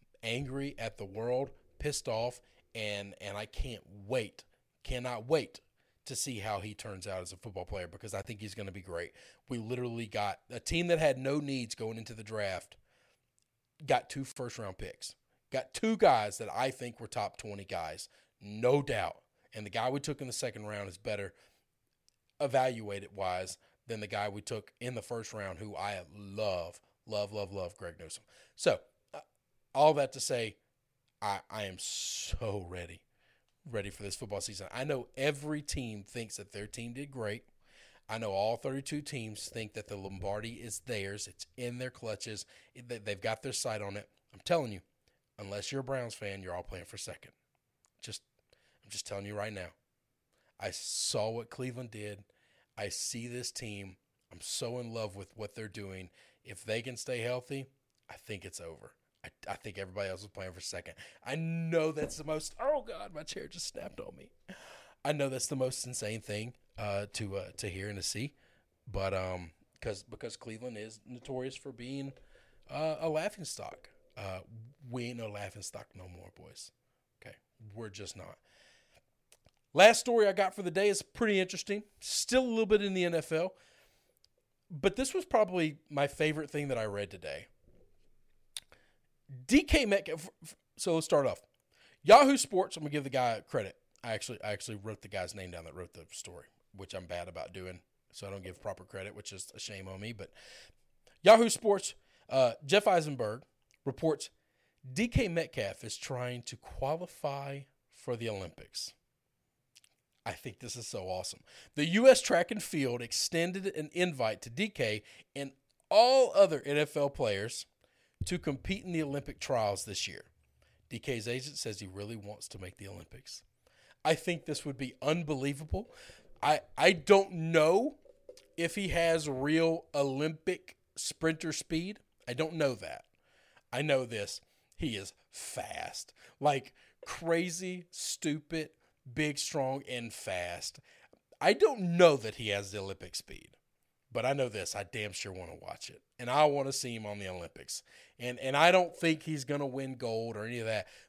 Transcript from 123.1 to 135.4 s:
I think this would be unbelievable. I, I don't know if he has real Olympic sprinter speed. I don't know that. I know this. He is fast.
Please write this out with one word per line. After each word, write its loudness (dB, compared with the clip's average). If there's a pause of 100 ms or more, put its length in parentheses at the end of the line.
I 6
think -2
this -4
would -6
be -6
unbelievable. 0 (480)
I, 6 (180)
I 10
don't 8
know 6 (600)
if 0
he -2
has 4
real 4
Olympic 0 (180)
sprinter -2
speed. -2 (300)
I -4
don't -2
know 2
that. -10 (640)
I 0
know 4
this. -6 (360)
He -2
is -8 (160)
fast. -8 (260)